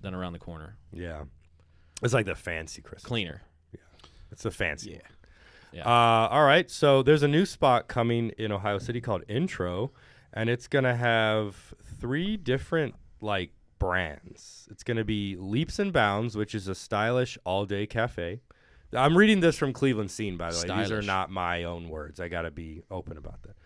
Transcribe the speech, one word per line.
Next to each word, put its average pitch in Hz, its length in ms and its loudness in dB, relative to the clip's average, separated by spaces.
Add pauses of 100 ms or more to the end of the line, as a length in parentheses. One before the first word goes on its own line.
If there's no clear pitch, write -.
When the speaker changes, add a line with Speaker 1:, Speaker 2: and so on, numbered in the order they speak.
Speaker 1:
than 95 120 -8
around 90 200 -6
the 82 60 -12
corner. 82 380 -14 (160)
Speaker 2:
Yeah. 82 300 -10 (800)
It's 120 100 0
like 110 140 0
the 82 80 -6
fancy 80 480 -10
Christmas. - 240 -18
Speaker 1:
Cleaner. 98 340 -4 (320)
Speaker 2:
Yeah. - 60 -20 (520)
It's - 120 -14
the 101 80 -4
fancy 80 400 -6
Speaker 3:
Yeah. 73 60 -16
Speaker 2:
one. - 140 -20 (640)
Speaker 1:
Yeah. 82 140 -6
Speaker 2:
Uh, 117 420 6
all 143 160 4
right. 156 240 6
So 139 320 6
there's 151 220 6
a 147 40 4
new 147 200 4
spot 123 400 2
coming 117 500 0
in 110 140 -4
Ohio 101 260 -2
City 117 240 -6
called 104 260 -4
Intro, 104 640 -2 (400)
and 110 180 -2
it's 120 180 -2
gonna 131 280 2
have 110 800 2 (260)
three 170 380 -2
different, 139 560 -2 (260)
like, 101 320 -2 (260)
brands. - 920 -4
It's - 120 -18
gonna 113 200 -2
be 101 320 -2
Leaps 104 440 -4
and 196 120 -2
Bounds, 107 460 2
which 104 180 -4
is 95 140 -6
a 92 60 -4
stylish 120 680 -2
all-day 98 440 -2
cafe. 113 520 -4 (540)
I'm 143 240 4
reading 208 240 8
this 165 160 4
from 135 160 0
Cleveland 110 380 0
Scene, 98 260 -6
by 85 140 -4
the 85 60 -4
way. 85 40 -2
These 95 300 -2
are 107 100 -2
Speaker 1:
Stylish. 104 60 -6
Speaker 2:
not 95 220 0
my 87 340 -2
own 85 260 -8
words. 76 320 -12
I 85 80 -6
gotta 82 220 -6
be 80 380 -12
open 82 280 -10
about 73 260 -14
that. - 120 -20 (100)